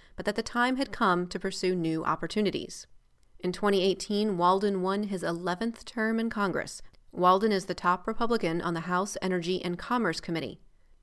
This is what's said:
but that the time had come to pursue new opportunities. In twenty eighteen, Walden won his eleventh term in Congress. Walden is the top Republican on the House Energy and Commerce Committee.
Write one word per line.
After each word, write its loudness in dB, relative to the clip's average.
but -8
that 0
the -2
time 0
had -2
come 2
to -6
pursue -2
new 0
opportunities. -2
In -2
twenty 2
eighteen, 0
Walden 4
won 0
his -4
eleventh -2
term -2
in 0
Congress. -2
Walden 6
is 0
the -4
top 0
Republican 0
on -2
the -4
House -2
Energy -2
and -4
Commerce -2
Committee. -6